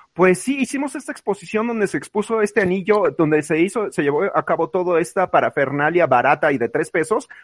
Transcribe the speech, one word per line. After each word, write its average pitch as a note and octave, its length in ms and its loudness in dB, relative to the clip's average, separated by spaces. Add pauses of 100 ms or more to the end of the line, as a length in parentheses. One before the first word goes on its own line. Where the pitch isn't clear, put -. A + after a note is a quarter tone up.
(140)
"Pues F3+ 280 2
sí, C#4 200 -4
hicimos C4+ 340 -4
esta D4 180 -10
exposición G#3+ 540 -4
donde A3 200 -2
se - 100 -2
expuso G#3+ 460 -4
este G#3 180 0
anillo, F#3+ 560 2
donde D3+ 260 2
se D#3 180 -2
hizo, E3+ 300 -2
se E3+ 120 -4
llevó D3 220 0
a D#3 200 -2
cabo D#3+ 240 -2
toda F3+ 320 0
esta F3+ 300 -2
parafernalia C#3+ 760 2
barata C#3+ 460 2
y C3+ 60 0
de A2+ 100 -2
tres - 220 -2
pesos, G3+ 380 -2 (160)